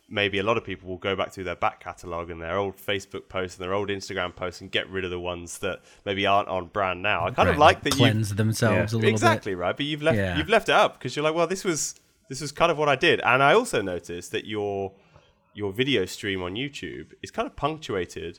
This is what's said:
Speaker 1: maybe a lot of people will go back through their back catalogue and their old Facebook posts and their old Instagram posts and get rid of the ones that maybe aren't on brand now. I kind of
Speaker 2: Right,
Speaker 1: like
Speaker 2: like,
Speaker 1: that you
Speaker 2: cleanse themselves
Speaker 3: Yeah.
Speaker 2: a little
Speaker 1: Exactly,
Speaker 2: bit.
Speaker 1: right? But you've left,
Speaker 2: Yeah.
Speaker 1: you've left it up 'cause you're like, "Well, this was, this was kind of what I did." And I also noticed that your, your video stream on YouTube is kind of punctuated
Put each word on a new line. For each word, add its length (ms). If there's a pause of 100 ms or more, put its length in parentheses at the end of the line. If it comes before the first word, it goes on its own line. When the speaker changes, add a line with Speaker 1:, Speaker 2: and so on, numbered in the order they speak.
Speaker 1:
maybe 300
a 40
lot 140
of 80
people 240
will 80
go 180
back 160
through 140
their 100
back 260
catalogue 500
and 100
their 160
old 220
Facebook 500
posts 300
and 60
their 100
old 160
Instagram 440
posts 280
and 100
get 160
rid 160
of 60
the 100
ones 380
that 240 (240)
maybe 180
aren't 240
on 200
brand 340
now. 240
I 40
kind 200
of 60
Speaker 2:
Right, 40
Speaker 1:
like 160
Speaker 2:
like, 80
Speaker 1:
that 80
you 140
Speaker 2:
cleanse 300
themselves 580
Speaker 3:
Yeah. 20
Speaker 2:
a 40
little 100
Speaker 1:
Exactly, 420
Speaker 2:
bit. 60
Speaker 1:
right? 180
But 80
you've 160
left, 160
Speaker 2:
Yeah. 220
Speaker 1:
you've 100
left 220
it 40
up 240
'cause 160
you're 100
like, 100
"Well, 120
this 160
was, 320 (360)
this 120
was 100
kind 180
of 80
what 100
I 80
did." 240
And 220
I 120
also 280
noticed 500
that 140
your, 460 (600)
your 200
video 340
stream 360
on 120
YouTube 580 (100)
is 80
kind 160
of 100
punctuated 840